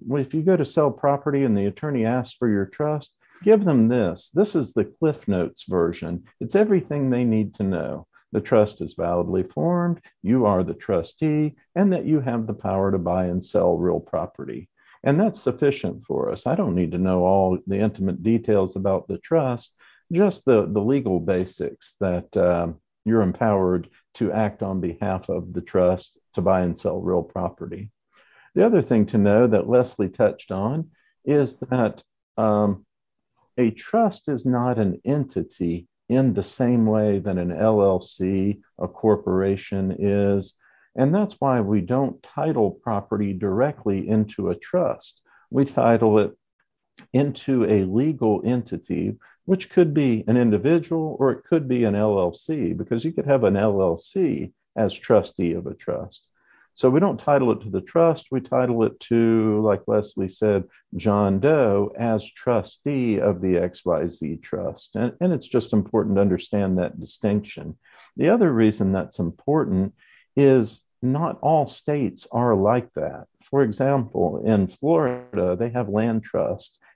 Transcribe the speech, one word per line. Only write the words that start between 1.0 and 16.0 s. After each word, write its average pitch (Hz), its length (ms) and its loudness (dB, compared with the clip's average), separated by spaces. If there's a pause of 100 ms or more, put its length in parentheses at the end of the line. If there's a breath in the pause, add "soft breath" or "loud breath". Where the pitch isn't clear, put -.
and 113 120 2
the 101 80 0
attorney 120 400 -4
asks 120 320 -2
for 123 100 -2
your 101 200 0
trust, 151 500 -6 (260 soft breath)
give 208 220 6
them 127 240 4
this. 104 400 0
This 202 260 0
is 147 200 -2
the 107 100 2
Cliff - 440 -4
Notes 92 380 -2
version. 87 580 -2 (160 soft breath)
It's - 140 -10
everything 185 540 0
they 123 160 0
need 110 300 0
to - 80 -6
know. 80 440 -4 (260 soft breath)
The 107 100 -2
trust 107 400 2
is 78 100 -10
validly 87 520 -2
formed. 175 580 -2 (200 soft breath)
You 127 220 0
are 98 180 2
the 82 120 -4
trustee, 151 800 -4 (200 soft breath)
and 196 200 2
that 160 100 -4
you 147 160 0
have 117 260 -4
the 110 60 -6
power 98 380 -2
to 95 80 0
buy 90 280 -2
and 90 160 -4
sell 87 360 0
real 82 220 -2
property." - 680 -10 (340 soft breath)
And 143 160 0
that's 208 220 -2
sufficient 135 640 -2